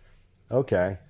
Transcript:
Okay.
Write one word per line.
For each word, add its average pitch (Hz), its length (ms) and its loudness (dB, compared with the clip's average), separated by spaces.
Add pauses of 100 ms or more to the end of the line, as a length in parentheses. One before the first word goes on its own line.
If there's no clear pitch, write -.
(520)
Okay. 98 460 0 (120)